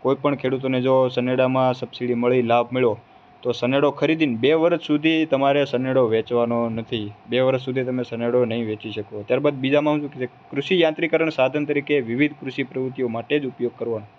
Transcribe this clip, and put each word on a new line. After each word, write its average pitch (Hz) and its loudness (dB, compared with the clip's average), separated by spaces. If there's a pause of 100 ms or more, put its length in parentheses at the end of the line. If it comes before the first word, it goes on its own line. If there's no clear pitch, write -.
કોઈ 135 2
પણ 139 -2
ખેડૂતોને 131 -2
જો 131 2
સનેડામાં 127 0
સબસિડી 123 -6
મળી, 123 2
લાભ 120 2
મળ્યો, 123 2 (440)
તો 123 -2
સનેડો 135 2
ખરીદીને 143 0
બે 127 2
વર્ષ 165 2
સુધી 156 0
તમારે 139 2
સનેડો 131 2
વેચવાનો 117 0
નથી. 110 -6 (160)
બે 120 2
વર્ષ 131 2
સુધી 131 -2
તમે 127 -4
સનેડો 120 0
નહીં 113 -2
વેચી 107 -8
શકો. 107 -10
ત્યારબાદ 143 0
બીજામાં 143 2
શું 143 -6
છે, 127 -6
કૃષિ - -2
યાંત્રીકરણ 160 2
સાધન 143 0
તરીકે 147 0
વિવિધ 127 0
કૃષિ 135 -8
પ્રવૃત્તિઓ 131 -4
માટે 117 -2
જ 143 -2
ઉપયોગ 120 -4
કરવાનો. 113 -6 (120)